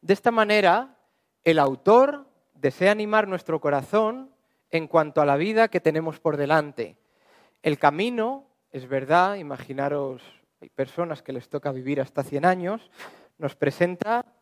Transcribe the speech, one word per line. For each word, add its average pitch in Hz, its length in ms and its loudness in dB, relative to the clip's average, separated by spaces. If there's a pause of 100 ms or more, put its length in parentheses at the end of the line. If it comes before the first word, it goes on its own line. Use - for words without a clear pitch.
De 180 120 2
esta 233 180 0
manera, 214 640 2 (460)
el 160 160 4
autor 240 680 4 (300)
desea 180 360 0
animar 214 360 0
nuestro 165 340 -4
corazón 214 720 -2 (400)
en 160 160 -4
cuanto 156 340 2
a 147 40 4
la 139 120 2
vida 220 300 2
que 185 120 -2
tenemos 160 400 -2
por 147 180 -2
delante. 143 600 -2 (640)
El 151 160 0
camino, 226 720 -2 (240)
es 127 160 -14
verdad, 156 480 0
imaginaros, 139 880 -6 (380)
hay - 80 -20
personas 156 520 -8
que 139 120 -12
les 123 160 -12
toca 143 220 -6
vivir 131 300 -6
hasta 139 220 -6
cien 143 220 -4
años, 185 440 -2 (480)
nos 147 180 -8
presenta 180 680 -2 (160)